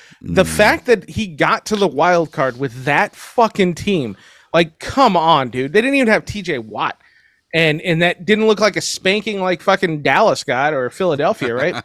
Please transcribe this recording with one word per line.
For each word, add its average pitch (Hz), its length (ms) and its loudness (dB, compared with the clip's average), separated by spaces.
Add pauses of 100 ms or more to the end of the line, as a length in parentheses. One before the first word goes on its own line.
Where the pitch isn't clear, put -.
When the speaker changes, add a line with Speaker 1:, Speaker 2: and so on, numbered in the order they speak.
(220)
Speaker 1:
The 87 220 0
Speaker 2:
Mm. 82 40 0
Speaker 1:
fact 208 400 2
that 220 220 2
he 202 180 -6
got 160 400 -2
to 214 100 -4
the 196 100 2
wild 160 460 0
card 127 260 -2
with 131 260 -8
that 151 300 0
fucking 202 600 0
team, 147 420 -4 (360)
like, 165 260 0
come 240 360 2
on, 156 340 2
dude. 127 240 -4
They 208 80 4
didn't 269 140 0
even 262 140 2
have 190 160 2
T 208 160 -10
J 175 160 -6
Watt. 113 400 -8 (540)
And, 160 300 0
and 170 220 0
that 175 240 -2
didn't 214 180 2
look 214 140 4
like 208 180 2
a 156 40 -4
spanking 202 600 -4
like 185 220 -2
fucking 175 400 0
Dallas 151 400 2
got 139 280 -2
or 127 200 -2
Philadelphia, 151 640 -2
right? 147 180 -2 (120)